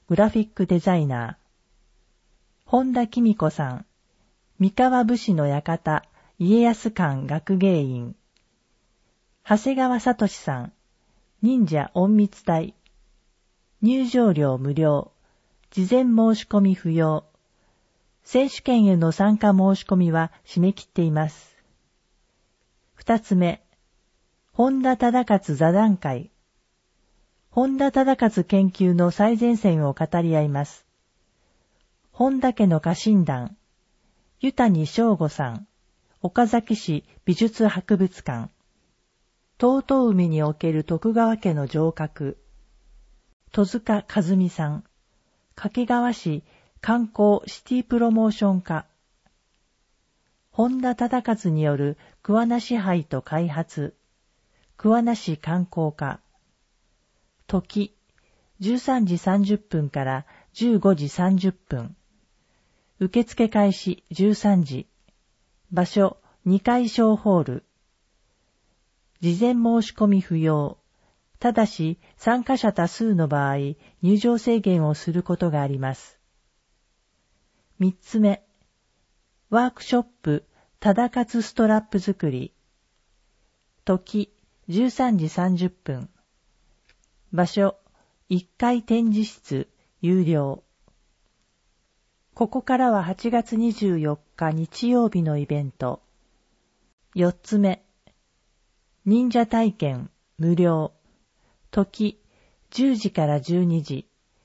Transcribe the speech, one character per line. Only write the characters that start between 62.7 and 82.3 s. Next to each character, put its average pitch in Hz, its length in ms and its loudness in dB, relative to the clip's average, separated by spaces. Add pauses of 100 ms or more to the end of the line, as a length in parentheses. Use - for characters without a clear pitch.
受 196 240 0
付 226 260 -2
開 202 240 2
始 - 380 -8
十 196 240 2
三 196 280 2
時。 131 240 -10 (840)
場 180 140 0
所、 196 320 0 (280)
二 190 160 2
階 240 280 0
小 220 260 2
ホ 202 260 2
ー - 20 0
ル。 127 220 -10 (1500)
事 170 200 -2
前 240 140 0
申 233 280 2
し - 120 -8
込 214 140 0
み 196 140 4
不 170 160 -4
要。 156 400 -2 (640)
た 240 140 0
だ 226 120 2
し、 165 340 -4 (180)
参 240 260 -2
加 269 140 -2
者 214 160 0
多 170 140 0
数 226 260 -2
の 165 140 2
場 139 240 -2
合、 139 60 -4 (440)
入 190 160 4
場 233 200 0
制 233 220 0
限 180 260 2
を 151 100 0
す - 180 -8
る 175 100 -2
こ 175 140 -4
と 170 140 -2
が 147 100 -2
あ 139 60 -2
り 139 100 -6
ま 131 160 -6
す。 - 260 -20 (1600)
三 185 140 2
つ - 260 -6
目。 202 240 2 (1080)
ワ 240 180 2
ー 247 40 -8
ク - 120 -18
シ - 140 -2
ョ - 20 0
ッ - 40 0 (180)
プ、 151 240 -2 (340)
忠 220 340 0
勝 233 280 -2
ス - 120 -8
ト 226 140 2
ラ 214 140 2
ッ 214 40 -8
プ - 140 -4
作 180 320 -4